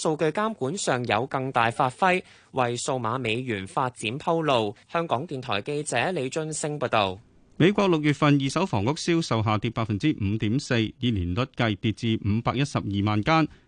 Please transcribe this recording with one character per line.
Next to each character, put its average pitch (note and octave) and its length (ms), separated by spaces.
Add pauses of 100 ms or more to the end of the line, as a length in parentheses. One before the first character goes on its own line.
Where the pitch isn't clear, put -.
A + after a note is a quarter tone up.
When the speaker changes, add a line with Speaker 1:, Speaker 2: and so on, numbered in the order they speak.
Speaker 1:
數 D#3 160
據 D#3+ 100
監 G#3+ 280
管 C#3 220
上 B2+ 300
有 A2+ 200
更 C3+ 240
大 A#2 200
發 B2+ 200
揮， F#3 320 (300)
為 A#2+ 240
數 C#3 160
碼 B2 260
美 A#2 220
元 G#2+ 260
發 B2+ 240
展 A#2 280
鋪 E3 240
路。 A2+ 320 (180)
香 E3+ 140
港 B2 200
電 C3+ 140
台 A2+ 220
記 D3 200
者 C#3 300
李 C3+ 180
津 D#3 220
升 D3+ 260
報 B2 100
道。 G2 300 (420)
Speaker 2:
美 F#3 120
國 G#3 160
六 D#3+ 140
月 D3 100
份 C#3+ 280
二 C3+ 80
手 D#3+ 160
房 G#2 200
屋 B2+ 60
銷 E3 300
售 A2+ 220
下 G#2+ 160
跌 A#2+ 120
百 A2+ 140
分 G#2 140
之 D#3 220
五 G#2 180
點 A#2 220
四， A#2+ 200 (200)
以 B2 100
年 F2+ 240
率 A#2+ 80 (140)
計 A2+ 180
跌 A2 160
至 A2+ 340
五 G#2 160
百 A#2 140
一 C3 100
十 C3 140
二 G2+ 260
萬 G#2+ 160
間， D#3+ 280 (200)